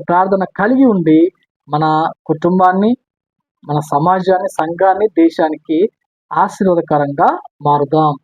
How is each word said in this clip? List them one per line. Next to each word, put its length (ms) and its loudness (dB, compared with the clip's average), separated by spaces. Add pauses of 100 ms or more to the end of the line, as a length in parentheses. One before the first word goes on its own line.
ప్రార్థన 360 0 (120)
కలిగి 280 2
ఉండి 440 2 (400)
మన 420 0 (160)
కుటుంబాన్ని, 720 0 (720)
మన 100 -2
సమాజాన్ని, 720 -2
సంఘాన్ని, 600 0
దేశానికి 800 -2 (440)
ఆశీర్వాదకరంగా 1040 -2 (240)
మారుదాం. 600 0